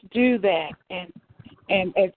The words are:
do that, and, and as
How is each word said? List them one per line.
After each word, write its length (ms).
do 280
that, 320
and, 220
and 280
as 200